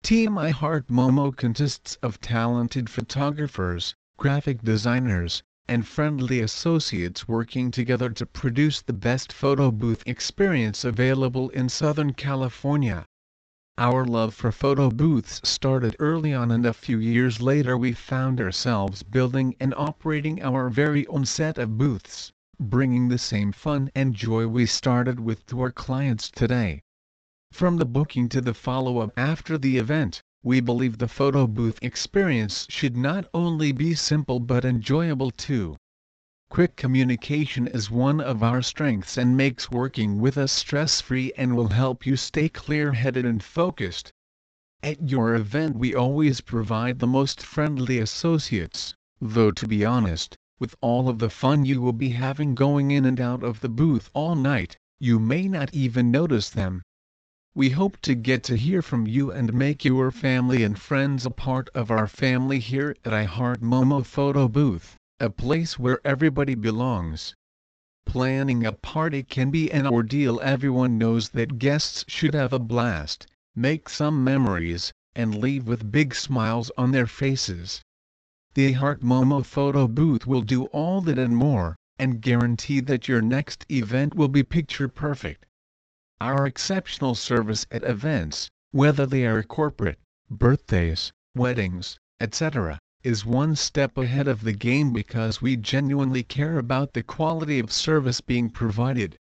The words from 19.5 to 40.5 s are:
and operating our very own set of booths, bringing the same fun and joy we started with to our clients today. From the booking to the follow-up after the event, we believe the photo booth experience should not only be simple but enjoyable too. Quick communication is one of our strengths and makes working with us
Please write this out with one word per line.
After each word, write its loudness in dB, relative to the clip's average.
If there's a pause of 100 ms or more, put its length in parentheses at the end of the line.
and 0
operating -4
our 0
very 2
own 0
set -2
of -2
booths, -2 (280)
bringing 2
the 2
same -2
fun -4
and 0
joy 0
we 2
started 0
with -4
to -6
our -2
clients -4
today. 0 (720)
From 2
the 2
booking 0
to 0
the -2
follow-up -2
after -2
the 2
event, -2 (220)
we 4
believe 0
the -2
photo 2
booth -2
experience 0
should -2
not -2
only 0
be 0
simple 0
but 0
enjoyable 0
too. -4 (720)
Quick 2
communication 0
is -4
one 2
of -2
our 2
strengths -2
and 4
makes 0
working 0
with 2
us 0